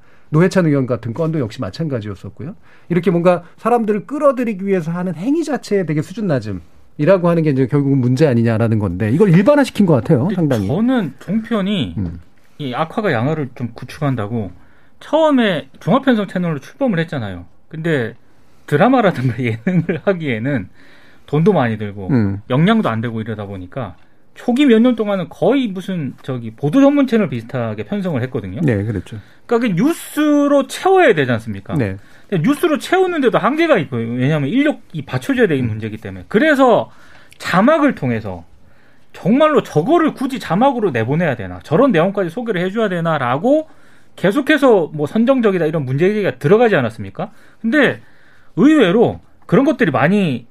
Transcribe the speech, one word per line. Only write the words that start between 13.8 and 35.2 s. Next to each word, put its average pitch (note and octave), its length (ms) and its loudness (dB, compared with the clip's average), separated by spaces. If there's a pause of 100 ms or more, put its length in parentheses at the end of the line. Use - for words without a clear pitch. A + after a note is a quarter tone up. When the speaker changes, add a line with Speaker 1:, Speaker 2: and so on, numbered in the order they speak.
Speaker 2:
처음에 B3+ 680 0 (120)
종합편성 A3 480 0
채널로 E3+ 300 -4
출범을 A3 420 -4
했잖아요. G#2 440 -6 (240)
근데 D#3 460 -4 (520)
드라마라든가 F3+ 720 2
<laughs> C3 40 -6
예능을 D#3+ 600 -2
하기에는 C3+ 640 -2 (580)
돈도 E3 260 2
많이 A#2+ 260 0
들고 G2+ 320 -8
Speaker 1:
음. G#2 300 0 (100)
Speaker 2:
역량도 F3+ 380 2
안 A2+ 120 -2
되고 A2+ 200 -6
이러다 G#2+ 260 -8
보니까 G2 500 -12 (380)
초기 B3 320 0
몇 A3 140 6
년 B3 160 4
동안은 G3+ 320 -4
거의 B3 400 0
무슨 F3+ 540 -8
저기 A#2+ 280 -8
보도 D3 300 0
전문 C#4 260 4
채널 A3 220 0
비슷하게 A#2 560 -6
편성을 F#3 380 -4
했거든요. A#2+ 400 -6
Speaker 1:
네, A2+ 220 2
그랬죠. G#2+ 340 -6 (280)
Speaker 2:
그러니까 A#3+ 280 0
그 D#3+ 60 0
뉴스로 C#4+ 840 0
채워야 F4+ 480 2
되지 C3+ 180 0
않습니까? G#2+ 420 -6
Speaker 1:
네. G#2 220 -2 (320)
Speaker 2:
근데 F3 200 -2
뉴스로 D4 300 0
채우는데도 E4 600 0
한계가 D4 400 2
있고요. A#2 360 -4
왜냐하면 C3+ 340 0
인력이 A#3 560 -2
받쳐줘야 B3 420 0